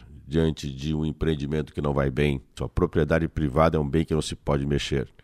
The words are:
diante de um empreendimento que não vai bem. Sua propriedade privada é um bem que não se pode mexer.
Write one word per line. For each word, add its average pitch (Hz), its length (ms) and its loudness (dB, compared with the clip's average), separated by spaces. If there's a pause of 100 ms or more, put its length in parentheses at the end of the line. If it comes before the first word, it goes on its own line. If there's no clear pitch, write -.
(300)
diante 78 400 0
de 71 240 -4
um 78 100 -2
empreendimento 76 680 -2
que - 80 -6
não 73 120 0
vai 69 160 2
bem. 69 320 0 (160)
Sua 65 120 -6
propriedade 80 580 2
privada 78 500 2
é 78 40 2
um 73 80 0
bem 80 160 2
que 80 100 -2
não 76 80 2
se - 140 -8
pode 71 280 -2
mexer. 71 440 -2 (160)